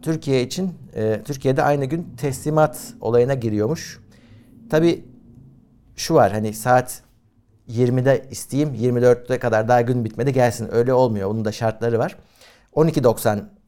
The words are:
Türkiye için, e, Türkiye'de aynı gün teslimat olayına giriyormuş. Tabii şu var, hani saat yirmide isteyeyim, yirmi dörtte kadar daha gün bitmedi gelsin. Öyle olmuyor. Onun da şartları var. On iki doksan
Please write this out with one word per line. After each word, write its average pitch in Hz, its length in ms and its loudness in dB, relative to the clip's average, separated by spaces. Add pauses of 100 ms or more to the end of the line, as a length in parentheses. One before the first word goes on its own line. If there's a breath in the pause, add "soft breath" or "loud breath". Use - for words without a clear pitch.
Türkiye 139 400 -2
için, 185 320 -6 (200)
e, 110 300 -2
Türkiye'de 135 380 -2
aynı 143 220 0
gün 151 320 -8
teslimat 151 840 -2
olayına 120 340 2
giriyormuş. 113 680 -4 (680 loud breath)
Tabii 165 340 2 (920)
şu - 180 -4
var, 107 180 6
hani 107 220 -4
saat 127 480 0 (640)
yirmide 123 640 0
isteyeyim, 139 440 -4
yirmi 120 280 0
dörtte 123 360 4
kadar 110 300 0
daha 123 120 6
gün 120 240 0
bitmedi 123 280 -2
gelsin. 120 420 0
Öyle 120 180 2
olmuyor. 110 380 2
Onun 110 140 -4
da 120 80 -2
şartları 113 460 -2
var. 151 200 -4 (540 soft breath)
On 160 140 2
iki 147 180 0
doksan 107 460 0 (180)